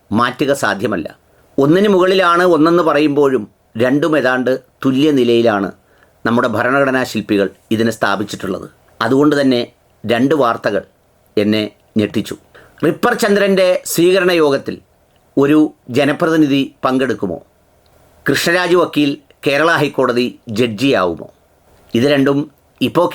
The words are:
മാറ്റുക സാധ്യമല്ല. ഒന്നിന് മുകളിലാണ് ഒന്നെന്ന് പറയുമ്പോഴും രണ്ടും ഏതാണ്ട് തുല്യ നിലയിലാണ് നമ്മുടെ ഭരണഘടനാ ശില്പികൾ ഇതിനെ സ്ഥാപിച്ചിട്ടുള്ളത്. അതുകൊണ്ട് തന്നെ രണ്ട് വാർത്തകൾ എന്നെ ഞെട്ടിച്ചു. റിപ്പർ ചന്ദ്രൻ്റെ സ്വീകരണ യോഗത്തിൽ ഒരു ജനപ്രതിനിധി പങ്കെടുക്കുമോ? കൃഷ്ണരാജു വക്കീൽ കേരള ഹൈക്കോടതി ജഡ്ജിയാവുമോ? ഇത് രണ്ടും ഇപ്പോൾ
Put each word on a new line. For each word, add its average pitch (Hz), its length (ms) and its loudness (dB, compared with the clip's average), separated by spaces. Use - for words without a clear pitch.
മാറ്റുക 127 420 -2
സാധ്യമല്ല. 101 540 -4
ഒന്നിന് 170 300 2
മുകളിലാണ് 185 540 2
ഒന്നെന്ന് 170 400 2
പറയുമ്പോഴും 143 680 0
രണ്ടും 143 420 0
ഏതാണ്ട് 127 420 0
തുല്യ 135 260 2
നിലയിലാണ് 117 600 2
നമ്മുടെ 120 220 0
ഭരണഘടനാ 127 560 0
ശില്പികൾ 101 440 -2
ഇതിനെ 113 200 0
സ്ഥാപിച്ചിട്ടുള്ളത്. 101 800 -6
അതുകൊണ്ട് 143 400 2
തന്നെ 127 320 0
രണ്ട് 117 300 0
വാർത്തകൾ 117 480 0
എന്നെ 107 340 0
ഞെട്ടിച്ചു. 104 400 -4
റിപ്പർ 196 300 0
ചന്ദ്രൻ്റെ 196 720 2
സ്വീകരണ 180 480 2
യോഗത്തിൽ 147 460 0
ഒരു 151 360 4
ജനപ്രതിനിധി 143 840 0
പങ്കെടുക്കുമോ? 127 560 -2
കൃഷ്ണരാജു 170 480 0
വക്കീൽ 147 400 -2
കേരള 147 240 0
ഹൈക്കോടതി 131 680 -2
ജഡ്ജിയാവുമോ? 104 840 -2
ഇത് 117 200 2
രണ്ടും 139 360 0
ഇപ്പോൾ 143 340 0